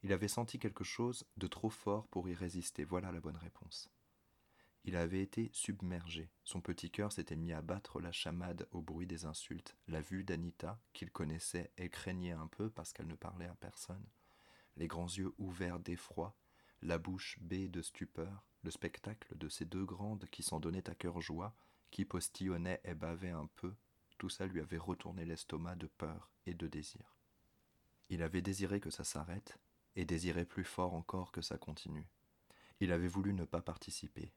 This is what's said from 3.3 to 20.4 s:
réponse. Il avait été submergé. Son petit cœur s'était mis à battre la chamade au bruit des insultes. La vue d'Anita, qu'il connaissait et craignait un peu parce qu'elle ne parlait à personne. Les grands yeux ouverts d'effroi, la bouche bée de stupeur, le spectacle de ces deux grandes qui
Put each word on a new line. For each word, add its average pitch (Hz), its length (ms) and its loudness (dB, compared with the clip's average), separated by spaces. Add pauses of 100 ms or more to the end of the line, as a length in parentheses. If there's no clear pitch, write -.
réponse. - 540 -10 (960)
Il 92 100 0
avait 87 280 4
été 113 300 2
submergé. 85 800 0 (140)
Son - 160 -2
petit 85 300 -2
cœur 104 220 2
s'était - 220 -2
mis 82 180 0
à 78 100 0
battre 82 380 -2
la 85 120 -2
chamade 87 600 -2
au 85 100 -2
bruit 80 240 -2
des 82 180 -4
insultes. - 520 -6 (120)
La 80 120 2
vue 92 220 0
d'Anita, 87 560 0 (140)
qu'il - 180 -6
connaissait 82 680 0
et 90 120 -2
craignait 90 440 0
un 80 140 -2
peu 104 220 0
parce 82 240 -6
qu'elle 78 160 -6
ne 82 60 -4
parlait 87 340 -6
à 87 60 -8
personne. - 520 -8 (680)
Les 82 100 0
grands 85 220 0
yeux 92 300 0
ouverts 87 420 0
d'effroi, 87 560 -4 (460)
la 82 160 4
bouche 92 420 -2
bée 92 280 0
de 87 140 -2
stupeur, - 640 -4 (180)
le - 80 -2
spectacle - 680 -4
de 82 120 -4
ces - 160 -2
deux 90 220 0
grandes 101 400 -2
qui - 160 -8